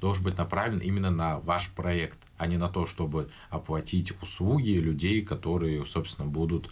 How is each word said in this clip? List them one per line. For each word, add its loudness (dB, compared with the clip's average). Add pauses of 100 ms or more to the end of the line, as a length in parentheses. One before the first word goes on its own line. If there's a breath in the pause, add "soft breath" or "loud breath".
должен 2
быть 0
направлен 0
именно 2
на 2
ваш 0
проект, -2 (200)
а -2
не 2
на 2
то, 0
чтобы -2 (200 loud breath)
оплатить -2 (100)
услуги 2
людей, 2
которые, 0
собственно, -4
будут, 0